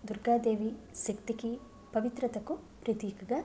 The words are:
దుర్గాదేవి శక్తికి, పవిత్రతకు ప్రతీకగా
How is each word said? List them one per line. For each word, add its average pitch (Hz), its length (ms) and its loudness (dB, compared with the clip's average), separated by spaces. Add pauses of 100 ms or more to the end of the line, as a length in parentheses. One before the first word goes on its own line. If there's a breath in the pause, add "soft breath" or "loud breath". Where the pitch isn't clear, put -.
దుర్గాదేవి 220 720 4 (200)
శక్తికి, 226 640 -2 (360)
పవిత్రతకు 233 580 0 (340)
ప్రతీకగా 214 580 0